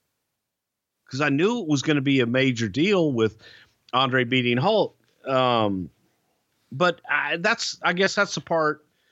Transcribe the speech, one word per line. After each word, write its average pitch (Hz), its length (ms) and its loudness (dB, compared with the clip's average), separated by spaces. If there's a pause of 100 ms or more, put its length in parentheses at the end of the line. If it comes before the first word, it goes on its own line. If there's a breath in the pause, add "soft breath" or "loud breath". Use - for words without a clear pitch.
(1120)
'Cause 131 100 -6
I 147 80 0
knew 185 320 0
it 165 80 -6
was 143 140 0
gonna 147 180 0
be 135 200 2
a 120 60 2
major 120 420 0
deal 160 440 0
with 110 240 0 (560 loud breath)
Andre 127 320 2
beating 120 320 0
Hulk. 175 400 0 (280)
Um, 113 640 0 (840)
but 170 360 0
I, 147 280 -4
that's, 214 460 -4
I 170 100 0
guess 190 220 0
that's 202 200 -2
the 175 60 -6
part 151 440 -2 (280)